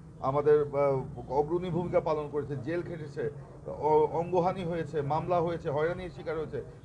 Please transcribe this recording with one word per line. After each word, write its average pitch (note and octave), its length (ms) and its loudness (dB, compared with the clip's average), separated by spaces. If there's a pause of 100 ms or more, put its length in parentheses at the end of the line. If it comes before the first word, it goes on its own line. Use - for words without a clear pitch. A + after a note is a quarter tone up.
(200)
আমাদের, D3 420 6
আহ, C#3 420 2 (260)
অগ্রণী D#3 400 0
ভূমিকা F3 300 0
পালন D#3 320 0
করেছে, C#3+ 240 -4
জেল D3+ 260 -4
খেটেছে, D#3 480 -6 (360)
অ-, D3+ 460 4
অঙ্গহানি F3 520 0
হয়েছে, E3 380 -2
মামলা E3+ 400 0
হয়েছে, D#3+ 280 -2
হয়রানির E3+ 400 -2
শিকার D#3+ 280 -8
হয়েছে, C#3+ 260 -6 (220)